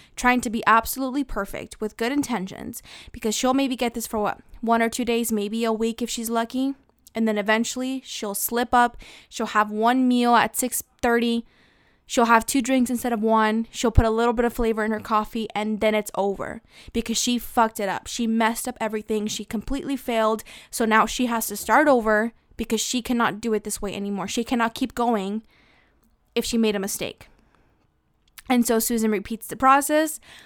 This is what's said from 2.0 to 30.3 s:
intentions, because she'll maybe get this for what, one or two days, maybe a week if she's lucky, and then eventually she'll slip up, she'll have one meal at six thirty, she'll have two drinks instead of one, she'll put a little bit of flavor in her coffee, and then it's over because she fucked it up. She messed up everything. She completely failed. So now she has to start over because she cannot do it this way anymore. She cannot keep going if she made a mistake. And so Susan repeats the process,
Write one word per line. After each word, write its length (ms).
intentions, 720
because 240
she'll 180
maybe 220
get 180
this 140
for 120
what, 200
one 200
or 80
two 160
days, 260
maybe 320
a 100
week 280
if 80
she's 200
lucky, 460
and 140
then 100
eventually 680
she'll 300
slip 380
up, 240
she'll 180
have 220
one 380
meal 280
at 200
six 280
thirty, 440
she'll 200
have 200
two 160
drinks 280
instead 240
of 80
one, 480
she'll 220
put 140
a 40
little 240
bit 120
of 80
flavor 300
in 80
her 80
coffee, 540
and 280
then 120
it's 220
over 460
because 260
she 200
fucked 420
it 100
up. 180
She 200
messed 400
up 140
everything. 460
She 180
completely 500
failed. 480
So 140
now 200
she 220
has 200
to 80
start 320
over 460
because 240
she 200
cannot 400
do 120
it 100
this 180
way 140
anymore. 320
She 160
cannot 320
keep 200
going 480
if 80
she 140
made 180
a 40
mistake. 500
And 160
so 140
Susan 320
repeats 360
the 80
process, 640